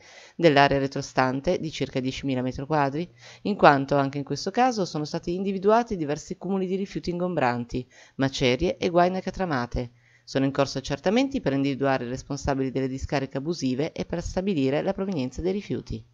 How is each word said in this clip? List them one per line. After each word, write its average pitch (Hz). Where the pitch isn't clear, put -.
dell'area 139
retrostante 135
di 156
circa -
diecimila 131
metri 127
quadri, 151
in 196
quanto 143
anche 139
in 143
questo 143
caso 240
sono 151
stati 175
individuati 196
diversi 151
cumuli 190
di 185
rifiuti 185
ingombranti, 131
macerie 135
e 190
guaine 175
catramate. 139
Sono 135
in 139
corso 139
accertamenti 220
per 143
individuare 135
i 117
responsabili 135
delle 131
discariche 135
abusive 139
e -
per 170
stabilire 156
la 185
provenienza 190
dei 175
rifiuti. 127